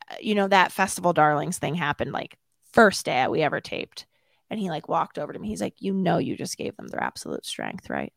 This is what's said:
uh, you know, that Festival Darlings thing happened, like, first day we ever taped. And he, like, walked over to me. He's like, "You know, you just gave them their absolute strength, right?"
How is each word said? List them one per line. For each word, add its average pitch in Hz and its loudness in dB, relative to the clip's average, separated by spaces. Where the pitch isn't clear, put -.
uh, - -10
you 214 0
know, 196 2
that 190 6
Festival 185 2
Darlings 151 4
thing 147 -4
happened, 147 -2
like, - -8
first 214 6
day 131 2
we 147 0
ever 147 0
taped. - -10
And 220 -6
he, 190 -2
like, 156 -8
walked - -2
over 147 -8
to 175 -12
me. 208 -10
He's 214 -8
like, 202 -6
"You 196 -4
know, 175 2
you - -2
just - -8
gave - -8
them - -14
their - -6
absolute - -6
strength, - -10
right?" 69 -6